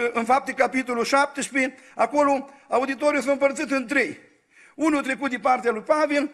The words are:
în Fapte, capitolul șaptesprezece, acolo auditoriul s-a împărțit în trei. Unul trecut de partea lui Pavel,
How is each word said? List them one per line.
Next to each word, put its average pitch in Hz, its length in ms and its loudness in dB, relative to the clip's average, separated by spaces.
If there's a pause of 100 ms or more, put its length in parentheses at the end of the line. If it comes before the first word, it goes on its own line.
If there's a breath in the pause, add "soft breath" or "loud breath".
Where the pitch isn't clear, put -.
(120)
în 233 120 -2
Fapte, 262 280 2
capitolul 247 520 0
șaptesprezece, 277 680 0 (200 loud breath)
acolo 285 560 0 (180 loud breath)
auditoriul 269 540 0
s-a 262 100 0
împărțit 277 380 0
în 269 160 -2
trei. 214 320 -2 (580 soft breath)
Unul 294 260 2
trecut 262 280 -4
de 247 80 -6
partea 247 320 0
lui 214 120 -4
Pavel, 294 520 0